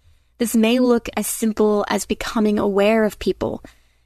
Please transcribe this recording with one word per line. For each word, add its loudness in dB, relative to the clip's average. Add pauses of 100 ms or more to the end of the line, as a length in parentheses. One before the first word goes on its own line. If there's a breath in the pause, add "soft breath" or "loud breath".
(400)
This -2
may 4
look 2
as -2
simple 0
as -4
becoming -2
aware 2
of -4
people. -4 (420 soft breath)